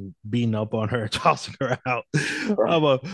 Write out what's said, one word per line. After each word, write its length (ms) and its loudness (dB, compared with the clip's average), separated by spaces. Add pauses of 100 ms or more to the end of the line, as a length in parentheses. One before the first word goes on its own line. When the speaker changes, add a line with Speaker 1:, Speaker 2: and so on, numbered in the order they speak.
(300)
Speaker 1:
beating 260 2
up 180 -2
on 160 0
her, 180 -2
<laughs> 40 -12
tossing 480 0
her 260 -2
out. 200 -2 (440)
Speaker 2:
Right. 240 2
Speaker 1:
I'm 100 4
a, 160 4 (140)